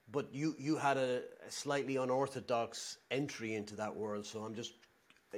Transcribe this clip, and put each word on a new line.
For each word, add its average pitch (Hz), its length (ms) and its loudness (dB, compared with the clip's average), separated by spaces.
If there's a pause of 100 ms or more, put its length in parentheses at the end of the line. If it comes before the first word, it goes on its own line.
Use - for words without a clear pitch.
(120)
but 139 220 0
you, 147 240 0
you 143 180 2
had 139 220 6
a, 127 240 4 (260)
a - 40 -12
slightly 139 460 0
unorthodox 127 1000 0 (140)
entry 120 420 0
into 107 220 -2
that 107 200 -2
world. 104 300 -4
So 110 180 -8
I'm 110 120 -6
just 113 180 -6 (640)